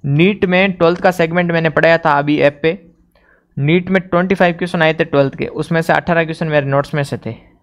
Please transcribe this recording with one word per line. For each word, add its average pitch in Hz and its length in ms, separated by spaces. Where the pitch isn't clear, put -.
नीट 175 420
में 185 280
ट्वेल्थ 175 280
का 190 100
सेगमेंट 170 400
मैंने 165 180
पढ़ाया 160 280
था 160 200
अभी 147 220
ऐप 143 240
पे। 165 80
नीट 175 320
में 190 120
ट्वेंटी 185 340
फ़ाइव 175 220
क्वेश्चन 175 240
आए 160 120
थे 160 120
ट्वेल्थ 139 300
के, - 120
उसमें 165 340
से 160 120
अठारह 165 300
क्वेश्चन 160 240
मेरे 147 180
नोट्स 139 280
में 147 100
से 135 140
थे - 120